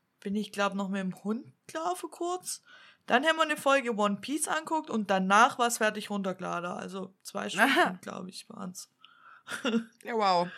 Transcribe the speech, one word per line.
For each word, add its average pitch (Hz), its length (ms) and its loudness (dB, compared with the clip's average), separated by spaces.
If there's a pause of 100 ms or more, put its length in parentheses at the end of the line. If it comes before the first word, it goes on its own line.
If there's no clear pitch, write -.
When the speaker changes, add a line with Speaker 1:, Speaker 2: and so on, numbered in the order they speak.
(200)
Speaker 1:
bin 202 160 -4
ich, 202 160 -4
glaub, 202 240 -2
noch 196 140 -2
mit 196 120 -2
dem 185 220 -4
Hund 226 220 -4 (220)
gelaufen 339 440 -6
kurz. 359 500 -6 (460)
Dann 254 180 4
haben 320 120 2
wir 320 60 4
eine 302 140 0
Folge 269 380 2
One 202 220 2
Piece 277 320 -4
anguckt 311 420 -2
und 220 180 -2
danach 196 480 6
war's 233 220 2
fertig 214 320 0
runtergeladen. 180 600 -4
Also 185 520 -10
zwei - 240 -8
Speaker 2:
Aha. - 20 -6
Speaker 1:
Stunden, 247 520 2
glaub - 260 -10
ich, - 220 -16
waren's. - 420 -12 (560)
<laughs> - 560 -2
Speaker 2:
Ja, 233 100 -8
wow. 185 340 4 (100)